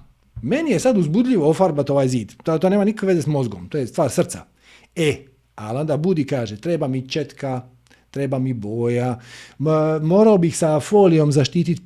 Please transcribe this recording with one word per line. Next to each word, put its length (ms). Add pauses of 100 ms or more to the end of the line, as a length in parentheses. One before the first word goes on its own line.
(420)
meni 280
je 100
sad 180
uzbudljivo 520
ofarbat 400
ovaj 180
zid.” 280
To, 220
to 100
nema 160
nikakve 240
veze 140
s 60
mozgom, 400
to 100
je 80
stvar 240
srca. 340 (520)
E, 200 (400)
ali 240
onda 160
budi 300
kaže, 300
„Treba 320
mi 200
četka, 600 (420)
treba 280
mi 160
boja, 640 (400)
m-, 80 (360)
morao 360
bih 180
sa 240
folijom 520
zaštitit 540